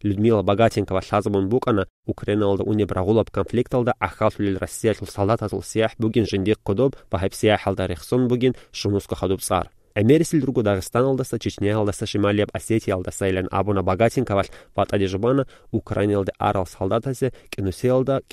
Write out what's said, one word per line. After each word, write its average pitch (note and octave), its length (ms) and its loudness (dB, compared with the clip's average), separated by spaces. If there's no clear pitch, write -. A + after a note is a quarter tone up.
Людмила G#2 400 2
Богатенкова G2+ 580 2
шазабун G2+ 480 0
букана A2 380 0
Украина G#2 380 -2
алда G2 200 0
уне G#2+ 200 0
брагулап F#2+ 460 0
конфликт A2 420 -2
алда A#2+ 260 0
ахал G#2 320 0
шулил G2 280 -2
Россия F#2+ 340 -2
шул G2 160 -6
солдат G2+ 340 0
азул G2 200 -4
сиях A2 340 -2
бугин A2 300 2
жиндик G2+ 360 0
кодоб A#2+ 340 0
бахайп G2 220 -2
сиях G#2+ 340 2
алда F#2+ 200 -2
рехсон B2 420 -2
бугин B2 280 2
шумуско G2+ 440 -4
хадуб F#2 260 -2
цар. - 300 -2
Америсил D3 480 4
другу B2+ 200 0
Дагестан G2+ 440 0
алдаса, C3 320 -2
Чечня G2+ 360 -2
алдаса, G#2+ 300 -2
Шималияб G#2 480 0
Осетия - 420 -2
алдаса F#2 320 -4
илен F#2 240 0
абуна G2 320 0
Богатенкова G2 600 2
ватади G2 300 2
жубана A#2 400 0
Украина G#2 460 0
алда G2 200 -2
арал G2+ 280 0
солдат G2+ 400 -4
азе C3 260 -2
кинусе G2 420 -2
алда C3 300 2